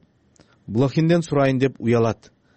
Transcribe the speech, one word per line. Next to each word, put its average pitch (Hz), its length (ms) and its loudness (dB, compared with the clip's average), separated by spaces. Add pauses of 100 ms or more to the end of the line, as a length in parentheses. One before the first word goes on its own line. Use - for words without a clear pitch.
(680)
Блохинден 156 540 0
сурайын 139 360 0
деп 127 220 -2
уялат. 117 500 -2 (260)